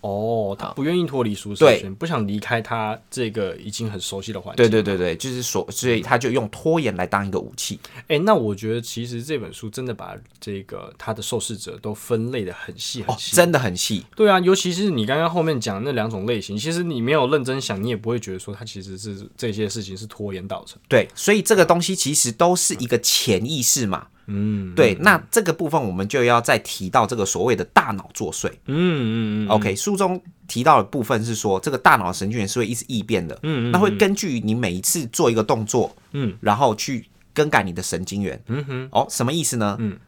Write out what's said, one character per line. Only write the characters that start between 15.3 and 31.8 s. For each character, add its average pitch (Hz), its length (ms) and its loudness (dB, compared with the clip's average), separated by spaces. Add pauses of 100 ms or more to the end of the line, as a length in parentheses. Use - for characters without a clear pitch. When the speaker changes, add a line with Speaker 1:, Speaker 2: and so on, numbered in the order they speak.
Speaker 1:
后 170 120 0
面 156 160 0
讲 110 180 -4
的 117 140 -4
那 143 40 -2
两 110 160 -2
种 101 160 -6
类 117 120 0
型， 98 160 -8
其 110 160 -4
实 170 120 -2
你 160 180 -4
没 120 120 0
有 147 180 4
认 147 120 2
真 131 160 -2
想， 101 240 -4
你 113 60 -2
也 120 80 -2
不 110 140 -4
会 120 100 -2
觉 95 140 -10
得 92 40 -8
说 98 160 -10
他 98 80 -16
其 104 200 -12
实 95 160 -12
是 101 280 -10 (120)
这 120 120 -4
些 104 160 -2
事 104 160 -6
情 95 140 -10
是 104 100 -12
拖 101 280 -8
延 92 120 -10
造 95 200 -8
成 - 80 -20
的。 - 120 -20
Speaker 2:
对， 110 280 4
所 - 180 2
以 214 80 4
这 214 160 4
个 180 80 8
东 170 160 4
西 185 160 -2
其 170 160 -2
实 123 180 2
都 170 240 4
是 - 200 0
一 - 100 -4
个 120 140 2
潜 - 440 2
意 135 200 -4
识 120 240 2
嘛。 92 220 -4 (180)
Speaker 1:
嗯， 101 480 -2
Speaker 2:
对， 117 200 6
Speaker 1:
嗯。 90 80 -10
Speaker 2:
那 196 280 6
这 233 120 4
个 170 100 0
部 151 160 -2
分 156 140 2
我 101 100 -2
们 98 160 -2
就 127 160 2
要 120 160 6
再 117 200 4
提 - 280 -8
到 113 180 4
这 110 80 -4
个 104 120 0
所 90 180 0
谓 123 100 4
的 107 80 -2
大 131 300 4
脑 98 220 -8
作 131 180 -6
祟。 - 160 -6 (160)
Speaker 1:
嗯， 131 80 -6
嗯， 113 720 0
嗯， - 20 -4
嗯。 - 40 -4
Speaker 2:
OK， 107 260 2
书 202 180 -2
中 185 240 2 (300)
提 120 160 -2
到 147 140 8
的 104 60 4
部 139 180 -4
分 110 200 0
是 117 120 -2
说， 98 260 0
这 - 100 -4
个 139 60 -2
大 156 200 8